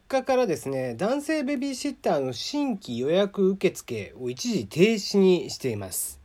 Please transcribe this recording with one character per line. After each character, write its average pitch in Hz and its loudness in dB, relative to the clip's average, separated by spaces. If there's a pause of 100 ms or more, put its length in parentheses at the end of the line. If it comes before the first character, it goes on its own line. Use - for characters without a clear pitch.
日 262 0
か 262 2
ら 254 4
で 170 0
す 135 -6
ね、 131 -2
男 226 -2
性 311 0
ベ 277 -2
ビ 277 -4
ー - -6
シ 285 -6
ッ 247 -6
タ 180 2
ー - 2
の 131 -2
新 277 -4
規 120 -6
予 131 0
約 196 4
受 190 2
付 - -10
を 123 -6
一 127 -4
時 131 -2
停 208 4
止 196 -2
に 185 4
し - -10
て 127 -4
い 107 -4
ま 98 -10
す。 - -8